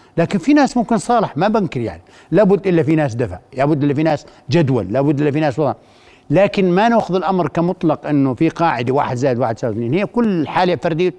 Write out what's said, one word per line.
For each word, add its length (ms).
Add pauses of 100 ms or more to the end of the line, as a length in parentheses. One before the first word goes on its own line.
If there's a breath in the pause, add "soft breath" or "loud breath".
(180 soft breath)
لكن 220
في 140
ناس 240
ممكن 200
صالح، 400
ما 100
بنكر 320
يعني. 220 (300 loud breath)
لابد 360
إلا 160
في 120
ناس 200
دفع، 240 (140)
لابد 300
إلا 100
في 100
ناس 220 (240 loud breath)
جدول، 440
لابد 280
إلا 100
في 80
ناس 200
وضع. 140 (560 soft breath)
لكن 420
ما 180
نأخذ 260
الأمر 320
كمطلق 600
إنه 260
في 160
قاعدة 440
واحد 240
زائد 220
واحد 160
يساوي 180
اثنين. 200
هي 120
كل 420
حالة 280
فردية 440